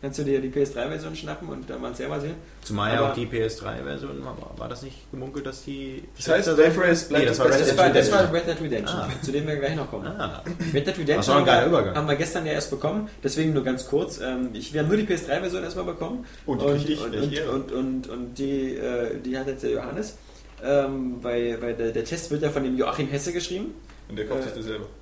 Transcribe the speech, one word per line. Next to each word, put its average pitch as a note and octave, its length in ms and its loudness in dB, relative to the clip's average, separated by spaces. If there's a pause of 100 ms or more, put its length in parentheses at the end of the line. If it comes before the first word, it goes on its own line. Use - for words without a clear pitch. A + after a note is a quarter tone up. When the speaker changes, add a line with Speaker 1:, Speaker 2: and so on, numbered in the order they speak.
Speaker 1:
kannst C#3 160 -6
du D3+ 60 -2
dir C3+ 180 4
die C3+ 60 -4
P C#3 120 0
S C#3 140 2
drei B2 140 -4
Version D#3 280 -8
schnappen D#3 320 -10
und C3+ 220 -10
dann B2+ 100 -8
mal B2 140 -6
selber C#3+ 260 -6
sehen. D3+ 140 -6 (260)
Speaker 2:
Zumal G#2+ 320 -2
ja A2+ 80 2
Speaker 1:
Aber C#3 120 4
Speaker 2:
auch - 20 -2
die A#2 100 -2
P A2+ 160 -4
S A2 160 0
drei G2+ 260 -8
Version, C#3 400 -8
war, - 140 -10 (220)
war A#2 100 -8
das A#2+ 140 -10
nicht - 280 -16
gemunkelt, C3+ 360 -8
dass C3 180 -12
die C3+ 380 -10 (140)
Speaker 3:
Das - 120 -6
heißt, F3+ 160 6
Speaker 2:
schlechter D#3+ 180 6
Speaker 3:
Death D#3+ 120 8
Speaker 2:
sein F#3 100 4
Speaker 3:
Race E3 240 4
bleibt C#3+ 160 6
Speaker 2:
Nee, A#2+ 40 6
das A2+ 100 2
Speaker 3:
das C3 120 6
Speaker 2:
war C3+ 80 8
Speaker 3:
beste - 40 6
Speaker 2:
Red - 340 6
Speaker 1:
Das - 80 8
Speaker 2:
Dead - 80 4
Speaker 1:
war, G3 80 6
das F#3 60 6
war D#3+ 80 0
Speaker 2:
Redemption. - 0 -
Speaker 1:
Red E3+ 120 2 (140)
Dead - 0 - (120)
Redemption, A#2+ 280 -2
Speaker 2:
Ah. C3 220 -6
Speaker 1:
zu C#3 100 -4
dem D3 140 0
wir D3+ 100 -2
gleich C#3+ 200 0
noch C#3 140 -4
kommen. G2+ 160 -6
Speaker 2:
Ah. D#3 360 -6 (320)
Speaker 1:
Red C#3+ 120 2
Dead F#3 120 -2
Redemption D3+ 180 2
Speaker 2:
Das G2+ 120 2
war C#3+ 100 8
ein C3+ 80 6
geiler C3 160 8
Speaker 1:
haben D#3+ 100 4
wir, D#3 60 6
Speaker 2:
Übergang. F#2+ 180 2
Speaker 1:
haben D3+ 120 0
wir C#3+ 80 4
gestern E3 280 0
ja D3+ 80 0
erst D3+ 180 -2
bekommen, F3+ 380 -2 (160)
deswegen D#3 300 2
nur C3+ 100 2
ganz B2+ 220 -2
kurz. E3 340 0
Ähm, B2+ 320 -4
ich, G#2+ 220 -10
wir D3+ 80 0
haben D#3 60 2
nur G#3 100 4
die G#3+ 60 2
P F#3+ 100 0
S D#3+ 120 -4
drei D3+ 140 0
Version F#3 220 -4
erstmal F3 240 -6
bekommen. E3+ 400 -6 (180)
Speaker 3:
Und C3+ 160 -2
die C#3 60 2
Speaker 1:
Und, C#3+ 180 4
Speaker 3:
krieg D3+ 60 -2
ich D3 120 0
Speaker 1:
und, A2+ 100 -4
Speaker 3:
gleich G#2+ 100 -2
Speaker 1:
und, D3 80 0
Speaker 3:
hier. D3 200 -2
Speaker 1:
und, C3+ 220 -4
und, C3 380 -4
und B2 280 -10
die, C#3 360 -2
äh, A#2+ 500 -4
die B2+ 140 -4
hat C3+ 80 -4
jetzt C3+ 160 -6
der B2 80 0
Johannes. B2 480 -4 (460)
Ähm, C3+ 580 2
weil, A#2+ 380 0
weil A#2+ 140 -2
der, A#2 160 0
der A2+ 140 0
Test - 260 -4
wird D3 120 0
ja D3+ 80 2
von D3 120 0
dem B2+ 160 0
Joachim C3 300 0
Hesse C#3+ 240 -2
geschrieben. F3+ 420 -4 (340)
Speaker 3:
Und G#2+ 60 -12
der G#2+ 140 -4
kauft C3 140 -2
Speaker 1:
Äh, - 20 -4
Speaker 3:
sich A2+ 80 -6
das A2 140 -10
selber. G#2+ 180 -6 (180)